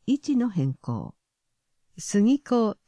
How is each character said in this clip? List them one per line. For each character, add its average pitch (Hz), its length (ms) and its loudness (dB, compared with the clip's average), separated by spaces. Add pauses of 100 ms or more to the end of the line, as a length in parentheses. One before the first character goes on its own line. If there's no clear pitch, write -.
位 277 120 0
置 294 180 -2
の 240 140 2
変 135 240 -2
更。 107 420 -8 (800)
杉 214 400 2
公 226 380 0 (120)